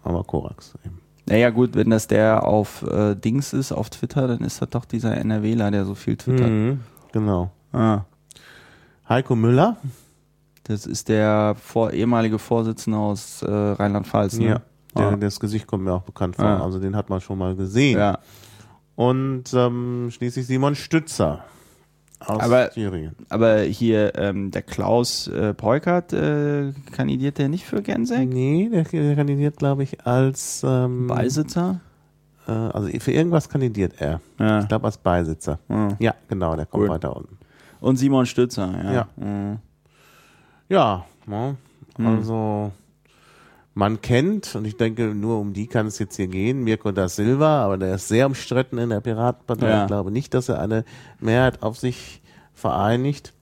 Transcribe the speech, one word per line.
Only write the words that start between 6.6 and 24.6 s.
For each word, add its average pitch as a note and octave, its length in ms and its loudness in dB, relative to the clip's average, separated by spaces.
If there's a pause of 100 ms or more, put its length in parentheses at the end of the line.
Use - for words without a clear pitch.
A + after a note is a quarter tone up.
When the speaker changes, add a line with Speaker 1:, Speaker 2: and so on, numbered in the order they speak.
Speaker 1:
genau. G2 380 0 (220)
Speaker 2:
Ah. A2 280 2 (1080)
Speaker 1:
Heiko B2+ 280 2
Müller. B2+ 400 4 (880)
Speaker 2:
Das G#2 220 -6
ist - 220 -8
der G#2+ 540 4
vor-, A2+ 300 0
ehemalige A2+ 460 2
Vorsitzende A2+ 600 -2
aus, G#2 440 -4
äh, - 80 -2
Rheinland-Pfalz, G#2 880 0
ne? A2+ 80 2
Speaker 1:
Ja, A#2+ 140 2 (360)
der, G#2 160 2
Speaker 2:
Ah. G2+ 40 0
Speaker 1:
das G2+ 240 -4
Gesicht G#2+ 260 -4
kommt F#2+ 180 -4
mir F#2 100 0
auch F#2 80 -2
bekannt - 340 -4
vor. - 80 2
Speaker 2:
Ja. G#2 180 4
Speaker 1:
Also F#2 160 -4
den G2 180 -2
hat G2+ 120 -4
man F#2+ 140 -2
schon F#2+ 160 -8
mal F#2 180 -2
gesehen. G#2 420 4
Speaker 2:
Ja. G2+ 200 2 (760)
Speaker 1:
Und, B2+ 500 0 (100)
ähm, B2 560 0
schließlich B2 360 -6
Simon C3 280 2
Stützer C#3 720 -2 (760)
aus G#2+ 200 -4
Speaker 2:
Aber A#2+ 300 4
Speaker 1:
Thüringen. F2+ 440 -6 (140)
Speaker 2:
aber A2 320 4
hier, G#2+ 580 2
ähm, G2 320 -2
der - 120 -6